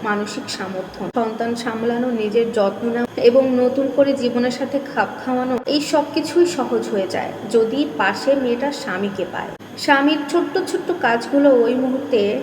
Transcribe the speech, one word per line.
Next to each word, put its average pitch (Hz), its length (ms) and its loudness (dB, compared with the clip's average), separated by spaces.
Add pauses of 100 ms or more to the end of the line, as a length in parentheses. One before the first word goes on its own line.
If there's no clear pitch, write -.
মানসিক 208 380 -2 (120)
সামর্থ্য। 190 440 -8 (180)
সন্তান 226 320 -2 (120)
সামলানো, 240 460 -2 (120)
নিজের 220 320 2
যত্ন 196 320 0 (100)
নেওয়া 240 140 0 (200)
এবং 262 140 6 (200)
নতুন 269 240 2 (100)
করে 277 140 4 (120)
জীবনের 240 360 0
সাথে 269 200 -4 (120)
খাপ 208 280 -2
খাওয়ানো, 254 380 -2 (100)
এই 294 140 0 (100)
সব 302 140 2 (100)
কিছুই 339 320 2 (100)
সহজ 240 260 -2 (100)
হয়ে 190 220 0
যায় - 160 -4 (200)
যদি 226 300 2 (200)
পাশে 202 300 0 (120)
মেয়েটার 247 380 -2
স্বামীকে 196 520 -4
পায়। - 200 -8 (300)
স্বামীর 285 460 4
ছোট্ট 330 260 0 (160)
ছোট্ট - 180 -4 (160)
কাজগুলো 262 440 4 (160)
ওই 247 180 2
মুহূর্তে 254 380 0 (220)